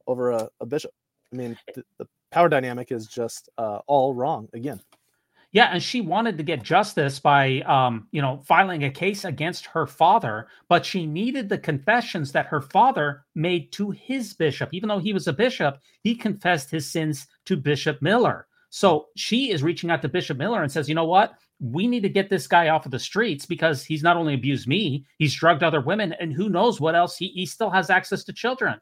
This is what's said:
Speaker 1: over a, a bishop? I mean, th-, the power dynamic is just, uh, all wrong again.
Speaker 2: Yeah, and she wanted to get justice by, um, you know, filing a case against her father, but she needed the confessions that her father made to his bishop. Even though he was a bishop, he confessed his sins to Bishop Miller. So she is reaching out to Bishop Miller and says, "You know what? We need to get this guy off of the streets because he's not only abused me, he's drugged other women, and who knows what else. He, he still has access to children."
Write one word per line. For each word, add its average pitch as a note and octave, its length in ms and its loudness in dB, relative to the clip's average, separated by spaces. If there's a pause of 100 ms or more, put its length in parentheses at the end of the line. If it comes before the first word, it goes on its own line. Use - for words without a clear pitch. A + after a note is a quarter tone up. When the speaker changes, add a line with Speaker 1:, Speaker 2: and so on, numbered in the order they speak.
Speaker 1:
over B2 240 0
a, A2+ 180 -2 (120)
a A#2+ 60 -8
bishop? C#3+ 260 -6 (380)
I B2 60 -14
mean, A#2+ 220 -8 (160)
th-, C3 120 -16 (120)
the - 80 -14 (240)
power E3+ 180 4
dynamic B2+ 420 -2
is A2+ 160 -6
just, - 520 -8
uh, G#2+ 280 -6
all C#3 280 2
wrong B2 400 -4
again. A#2+ 260 -10 (720)
Speaker 2:
Yeah, G#3+ 220 6
and F3 100 -2
she B3 200 -6
wanted G3 340 -2
to D#3+ 60 -6
get D3 200 -4
justice D#3 560 0
by, C3+ 440 4
um, B2+ 500 2
you D#3 80 -2
know, C#3 240 -2
filing F3 400 4
a C3+ 60 -2
case G3 340 -4
against D#3+ 400 -6
her D#3 220 -2
father, D#3+ 600 2 (220)
but E3+ 160 4
she F3 220 -4
needed G#3 420 -4
the G3 80 0
confessions E3+ 760 -2
that D3+ 120 0
her D3+ 160 -4
father D#3+ 640 2 (100)
made E3+ 380 -2
to G3+ 180 -4
his B3+ 440 -8
bishop. - 380 0
Even G3 180 -4
though G3+ 80 0
he G3 160 -2
was F3 120 -2
a E3+ 60 0
bishop, F#3 480 0 (220)
he A#3 120 0
confessed F#3 560 -2
his D#3 200 -6
sins D#3 360 -4 (200)
to F#3+ 100 0
Bishop C#3+ 460 0
Miller. E3 440 2 (220)
So - 380 4 (100)
she B3+ 340 0
is D#3+ 120 0
reaching E3+ 280 -2
out D#3 120 0
to D#3 80 -2
Bishop E3+ 260 -2
Miller F#3+ 260 -2
and C#3+ 80 -2
says, D3+ 160 -2
"You D3+ 80 -2
know E3 120 2
what? F#3+ 260 4 (280)
We C#3+ 260 -2
need B3 160 0
to G3 80 0
get G3 180 0
this F3 180 -2
guy F3 220 4
off D#3 160 2
of C3 80 -10
the B2+ 60 -4
streets F#3+ 480 -4
because D#3+ 360 0
he's D#3 200 -6
not E3+ 160 4
only D#3 160 0
abused B2 340 -2
me, D3 380 -2 (100)
he's D3 180 0
drugged E3 280 4
other D#3 180 2
women, F3+ 400 0
and E3 100 -4
who F#3 200 -2
knows F#3 280 2
what D#3+ 160 2
else. E3+ 220 2
He, F3+ 120 -6
he F#3 180 -6
still G#3+ 240 -4
has F#3 180 2
access F#3 360 0
to - 100 -12
children." A3+ 480 -4